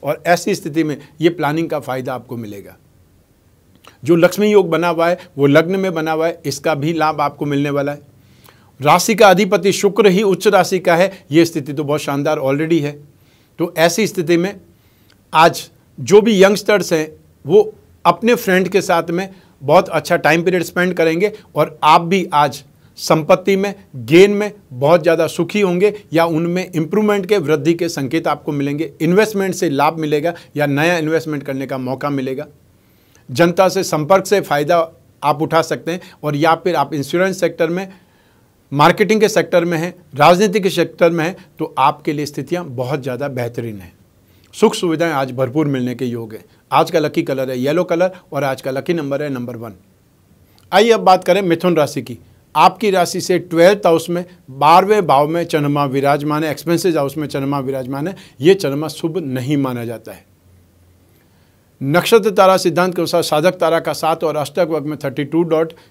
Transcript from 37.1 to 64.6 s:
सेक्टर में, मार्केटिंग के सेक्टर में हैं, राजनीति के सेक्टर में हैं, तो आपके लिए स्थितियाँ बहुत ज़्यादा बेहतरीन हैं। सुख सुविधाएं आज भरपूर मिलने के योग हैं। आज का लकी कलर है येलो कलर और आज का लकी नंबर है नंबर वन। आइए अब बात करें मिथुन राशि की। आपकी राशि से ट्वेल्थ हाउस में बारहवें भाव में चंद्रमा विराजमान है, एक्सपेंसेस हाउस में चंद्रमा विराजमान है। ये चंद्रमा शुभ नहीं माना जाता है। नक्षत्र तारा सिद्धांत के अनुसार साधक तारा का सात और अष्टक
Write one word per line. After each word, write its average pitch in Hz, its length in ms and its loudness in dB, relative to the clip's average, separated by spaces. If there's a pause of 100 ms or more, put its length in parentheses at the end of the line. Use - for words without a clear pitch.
सेक्टर 165 300 -2
में, 185 180 -6 (840)
मार्केटिंग 175 500 2
के 214 80 4
सेक्टर 170 360 0
में 170 120 -2
हैं, 175 160 -6 (220)
राजनीति 180 440 4
के 185 100 -2
सेक्टर 170 400 0
में 165 160 -2
हैं, 180 100 -6 (240)
तो - 180 -8
आपके 147 360 0
लिए 147 120 -6
स्थितियाँ 156 400 -8
बहुत 127 380 -6
ज़्यादा 131 240 -6
बेहतरीन 120 520 -8
हैं। 87 120 -20 (640)
सुख 214 220 2
सुविधाएं 165 360 -2
आज 135 200 -2
भरपूर 131 360 -2
मिलने 123 280 -4
के 131 100 -6
योग 117 280 -8
हैं। 107 100 -18 (280)
आज 160 200 2
का 175 80 0
लकी 151 240 -2
कलर 131 260 -4
है 127 100 -6
येलो 151 240 0
कलर 175 280 0 (220)
और 143 100 -4
आज 135 180 -4
का 139 100 -8
लकी 139 220 -4
नंबर 143 300 -4
है 147 60 -6
नंबर 123 260 -8
वन। 113 180 -14 (1000)
आइए 214 200 6
अब 220 80 4
बात 185 240 4
करें 190 180 2
मिथुन 175 340 0
राशि 143 260 -2
की। 113 160 -14 (380)
आपकी 185 360 4
राशि 175 300 0
से 180 180 0
ट्वेल्थ 180 480 4
हाउस 165 220 2
में 175 140 -4 (280)
बारहवें 175 560 4
भाव 147 200 4
में 170 180 -4
चंद्रमा 147 420 0
विराजमान 143 560 -2
है, 156 80 -4
एक्सपेंसेस 165 440 -2
हाउस 143 220 -4
में 151 100 -6
चंद्रमा 139 320 -4
विराजमान 135 480 -6
है। 147 80 -10 (260)
ये 175 120 4
चंद्रमा 151 360 -2
शुभ 156 280 -8
नहीं 135 400 -4
माना 127 280 -4
जाता 113 260 -12
है। 90 120 -20 (1600)
नक्षत्र 175 500 2
तारा 190 260 4
सिद्धांत 180 380 0
के 175 60 -2
अनुसार 170 200 0
साधक 156 380 0
तारा 160 200 2
का 156 140 -4
सात 160 300 -2
और 151 120 -2
अष्टक 151 340 -2